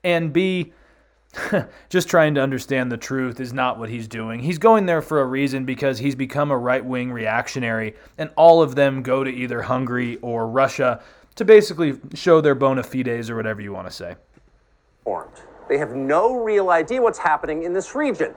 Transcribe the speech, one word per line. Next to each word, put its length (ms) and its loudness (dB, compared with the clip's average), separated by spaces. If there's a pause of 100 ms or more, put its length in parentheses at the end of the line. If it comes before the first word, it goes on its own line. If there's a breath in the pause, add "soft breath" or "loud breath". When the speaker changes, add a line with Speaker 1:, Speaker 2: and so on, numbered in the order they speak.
Speaker 1:
And 300 0
B, 400 0 (600 soft breath)
<laughs> 200 -6 (360 loud breath)
just 200 -2
trying 260 4
to 60 2
understand 500 -2
the 60 -6
truth 420 -6
is 140 -10
not 240 -2
what 120 -10
he's 180 -10
doing. 320 -10
He's 180 -4
going 280 6
there 160 2
for 200 0
a 40 2
reason 400 -2
because 340 -2
he's 160 -2
become 360 -4
a 60 0
right-wing 540 -2
reactionary, 840 -4 (220 soft breath)
and 180 -6
all 260 10
of 140 2
them 280 2
go 200 0
to 60 -4
either 340 -6
Hungary 580 -4
or 260 -4
Russia 540 0 (340 loud breath)
to 100 -4
basically 540 6 (140)
show 280 4
their 140 4
bona 280 0
fides 460 -6
or 60 -8
whatever 260 -6
you 120 -12
wanna 180 -12
say. 240 -14 (920)
Speaker 2:
Informed. 360 -8 (260)
They 100 0
have 180 -4
no 480 0
real 260 2
idea 320 2
what's 160 2
happening 460 -2
in 100 -6
this 220 -6
region 420 -2